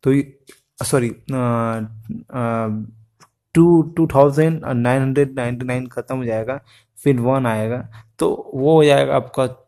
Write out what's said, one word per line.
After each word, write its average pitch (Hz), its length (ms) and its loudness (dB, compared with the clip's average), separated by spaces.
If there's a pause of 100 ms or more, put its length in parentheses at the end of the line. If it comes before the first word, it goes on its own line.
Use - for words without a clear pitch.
तो 135 100 2
ये, 139 260 -2 (440)
सॉरी, 120 260 -2
अ, - 240 -12 (960)
अ, 117 360 -4 (840)
टू, 170 280 6
टू 160 260 -2
थाउजेंड 156 560 2
और 131 100 -6
नाइन 123 280 0
हंड्रेड 135 340 -2
नाइंटी 123 300 -6
नाइन 127 220 -6
ख़त्म 123 300 -8
हो 127 80 -6
जाएगा, 117 380 -6 (400)
फिर 135 160 2
वन 127 260 0
आएगा, 113 440 -4 (300)
तो - 360 -2
वो 143 200 4
हो 156 80 6
जाएगा 139 320 4
आपका 131 320 -2 (200)